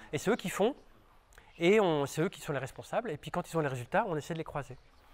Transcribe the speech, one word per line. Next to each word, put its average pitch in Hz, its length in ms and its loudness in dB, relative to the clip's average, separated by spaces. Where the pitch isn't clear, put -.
et 151 60 -2
c'est 185 140 0
eux 240 40 4
qui 190 140 -4
font, 220 260 2
et 185 220 6
on, 160 260 4
c'est 156 160 -2
eux 185 80 2
qui - 120 -14
sont - 100 -4
les 139 80 -2
responsables, 170 520 -6
et 147 60 -6
puis - 140 -14
quand - 180 -4
ils - 80 -4
ont 160 40 2
les 147 60 2
résultats, 131 400 0
on 170 100 -2
essaie 147 160 -6
de 160 60 -6
les 160 40 -4
croiser. 135 320 -8